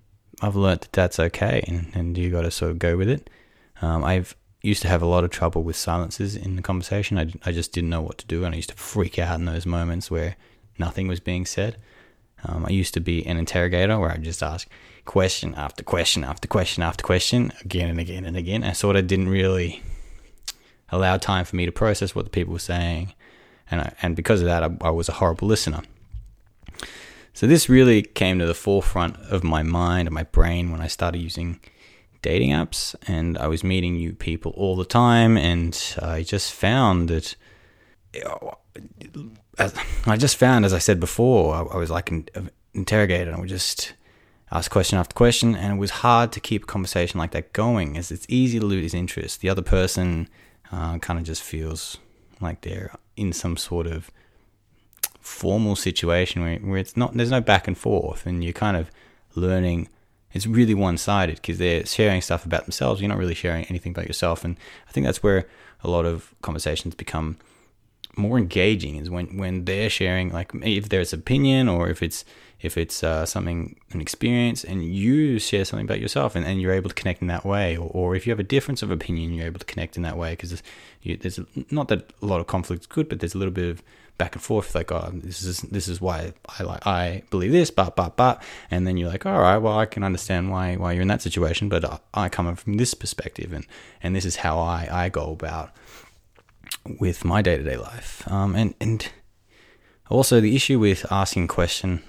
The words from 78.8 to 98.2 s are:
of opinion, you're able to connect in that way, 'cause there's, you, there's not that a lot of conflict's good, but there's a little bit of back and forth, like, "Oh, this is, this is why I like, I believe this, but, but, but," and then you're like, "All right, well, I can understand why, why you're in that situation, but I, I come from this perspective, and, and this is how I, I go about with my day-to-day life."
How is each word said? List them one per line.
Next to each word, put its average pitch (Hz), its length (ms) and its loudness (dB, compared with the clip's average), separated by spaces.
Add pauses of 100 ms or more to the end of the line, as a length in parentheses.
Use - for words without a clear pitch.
of 101 80 -4
opinion, 85 420 -4
you're 82 140 -4
able 82 120 -8
to - 60 -14
connect - 320 -8
in 90 60 -4
that 85 160 -4
way, 85 180 -6
'cause 90 140 -10
there's, 87 120 -10 (380)
you, - 160 -6
there's - 240 -8 (300)
not 147 180 -2
that - 320 -2
a 104 60 -6
lot 95 120 0
of 85 80 -4
conflict's 90 400 -4
good, 156 220 -2
but - 120 -6
there's 82 140 -4
a 92 40 -4
little 95 160 -2
bit 87 160 -2
of 82 120 -10 (360)
back - 160 -2
and - 80 -12
forth, 107 320 -2
like, - 180 -2
"Oh, 85 220 -4
this 87 280 -10
is, 90 200 -6
this 95 260 -6
is 87 100 -6
why 85 360 -4 (120)
I - 180 -10
like, 80 220 -6
I 90 440 -2
believe 92 200 0
this, 165 200 4
but, 90 260 0
but, 90 180 -2
but," 123 280 4 (280)
and 90 160 2
then 92 120 0
you're 87 100 -2
like, 90 160 -6
"All 196 160 2
right, 90 160 6
well, 107 220 2
I 107 80 2
can 101 180 -6
understand 92 460 -2
why, 92 260 -2
why 90 160 -2
you're 90 100 2
in 92 60 4
that 104 140 0
situation, 85 480 0
but 87 120 2
I, - 160 -6 (140)
I 101 160 0
come 85 260 -2
from 101 200 -4
this 120 180 2
perspective, - 600 -8
and, 76 120 -8 (360)
and 90 120 -2
this 92 120 -2
is 85 100 -4
how 82 220 0
I, 85 340 -2
I 90 160 0
go 80 240 -4
about 80 380 -8 (1300)
with 90 240 0
my 92 180 2
day-to-day 71 340 0
life." - 540 -12